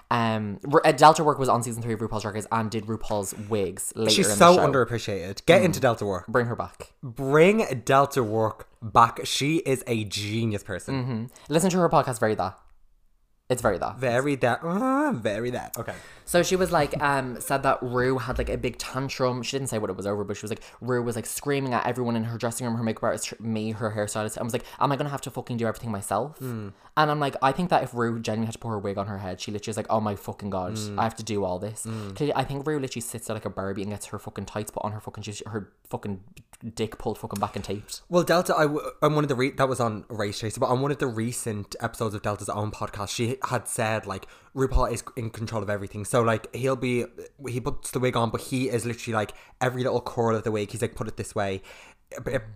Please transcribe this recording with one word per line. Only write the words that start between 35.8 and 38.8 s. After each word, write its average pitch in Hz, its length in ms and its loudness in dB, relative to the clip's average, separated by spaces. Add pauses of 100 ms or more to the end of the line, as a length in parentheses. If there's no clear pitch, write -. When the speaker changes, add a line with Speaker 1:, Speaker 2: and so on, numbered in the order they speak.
Speaker 1:
fucking 101 320 -6 (540)
dick 110 240 -4
pulled 110 200 -6
fucking 101 220 -8
back 104 160 -4
and 98 80 -8
taped. - 440 -10
Speaker 2:
Well, 175 140 4
Delta, 170 340 2
I 156 80 4
w-, 147 260 0 (120)